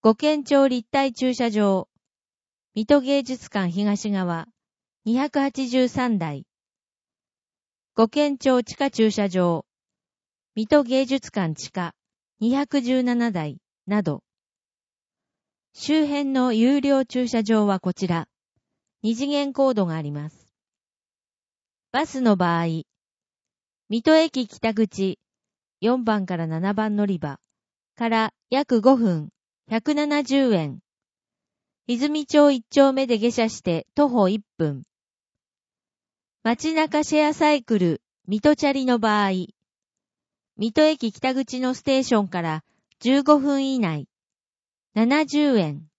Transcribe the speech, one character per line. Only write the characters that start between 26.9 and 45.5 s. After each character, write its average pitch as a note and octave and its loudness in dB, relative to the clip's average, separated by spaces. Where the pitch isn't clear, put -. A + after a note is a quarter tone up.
乗 G#3 0
り F#3+ -2
場 C#3+ -10
か A#3 -4
ら A3 -2
約 B3+ 0
五 C4 6
分、 F3+ -2
百 A3+ -2
七 D4 0
十 C4 2
円。 D#3 -2
泉 C#4+ -2
町 D4 6
一 B3 -4
丁 C#4 4
目 C4+ -2
で A#3 0
下 A#3 0
車 A3+ 0
し - -10
て E3 -4
徒 D4 2
歩 A3 2
一 G#3 -2
分。 D3 -4
街 A#3+ -2
中 D#4 0
シ D4+ -2
ェ D4+ 4
ア D4+ 0
サ D4+ 2
イ C4+ 0
ク G#3+ 0
ル、 E3+ 0
水 G#3 -4
戸 D4+ 6
チ D4 0
ャ C#4 0
リ C4 -2
の A#3+ 0
場 G#3 2
合、 G3 0
水 G#3+ -4
戸 D4+ 4
駅 D4+ 2
北 C4 -4
口 B3+ -4
の B3+ -2
ス - -12
テ C4+ 2
ー - -2
シ B3+ 0
ョ G#3 4
ン F#3+ -4
か F3+ -6
ら D#3+ -6
十 C4+ 2
五 D4 6
分 C#4 -2
以 C4 -2
内、 D#3 -4
七 C4 2
十 C#4+ 2